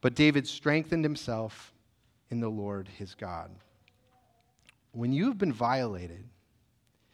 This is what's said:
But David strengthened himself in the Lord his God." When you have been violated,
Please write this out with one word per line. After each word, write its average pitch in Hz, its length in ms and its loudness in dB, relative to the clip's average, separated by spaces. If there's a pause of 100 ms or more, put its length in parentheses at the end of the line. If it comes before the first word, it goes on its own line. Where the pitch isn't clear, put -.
But 127 120 4
David 143 340 6
strengthened 156 560 0
himself 117 680 -4 (560)
in 120 100 -4
the 113 100 -2
Lord 101 380 -6
his 98 280 -14
God." 87 340 -10 (1400)
When 120 200 -2
you 147 140 2
have 247 140 0
been 185 120 2
violated, 110 800 -2 (840)